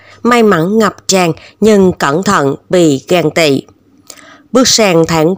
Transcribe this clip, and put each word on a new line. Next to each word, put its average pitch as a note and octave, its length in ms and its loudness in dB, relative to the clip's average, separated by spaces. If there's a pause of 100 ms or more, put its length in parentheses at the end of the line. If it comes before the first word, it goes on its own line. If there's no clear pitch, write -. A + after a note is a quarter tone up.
(220)
may A#3+ 200 2
mắn G3 360 0
ngập G#3 180 -2 (120)
tràn F#3 240 0 (280)
nhưng G3+ 320 2
cẩn D#3 300 -4
thận D#3 320 -2 (160)
bị D#3 380 0
ghen D#3+ 220 0
tị. D3+ 320 -2 (920)
Bước B3+ 160 2
sang E3+ 380 0
tháng E3 320 -2